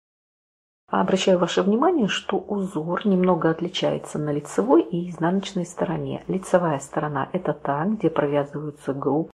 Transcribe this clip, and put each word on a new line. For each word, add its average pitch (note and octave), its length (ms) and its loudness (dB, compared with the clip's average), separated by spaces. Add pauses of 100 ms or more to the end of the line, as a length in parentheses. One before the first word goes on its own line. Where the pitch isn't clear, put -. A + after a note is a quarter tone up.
(880)
Обращаю F#3+ 500 4
ваше F3 240 2
внимание, A#3 460 4
что - 280 -4
узор F3+ 720 -4
немного F3+ 420 4
отличается D3+ 680 -2
на D3+ 120 -2
лицевой G3 520 2
и F3 260 -4
изнаночной F3+ 560 -2
стороне. D3 640 -6
Лицевая F3 520 0
сторона — D3 520 -4
это D#3 220 -2
та, D3 320 -2
где G#3+ 240 0
провязываются D3 840 -2
группы C#3 480 -2